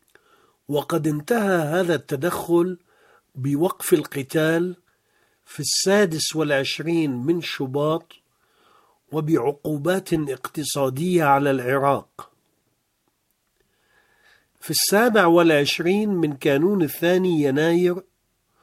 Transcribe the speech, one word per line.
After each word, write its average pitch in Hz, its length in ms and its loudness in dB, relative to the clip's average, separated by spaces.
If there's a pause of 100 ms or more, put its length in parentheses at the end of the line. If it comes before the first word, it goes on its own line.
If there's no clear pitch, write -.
(680)
وقد 147 380 -4
انتهى 185 520 -2
هذا 170 360 -2
التدخل 170 840 -2 (560)
بوقف 143 580 -2
القتال 160 840 0 (680)
في - 160 -14
السادس 185 760 0
والعشرين 151 720 0
من 135 300 -2
شباط، 147 720 -4 (1000)
وبعقوبات 151 1000 -2
اقتصادية 147 1120 -2
على 139 260 4
العراق. 135 840 -2 (2250)
في - 100 -10
السابع 208 560 2
والعشرين 170 840 2
من 160 260 -2
كانون 160 460 2
الثاني 170 600 0
يناير، 170 600 0 (600)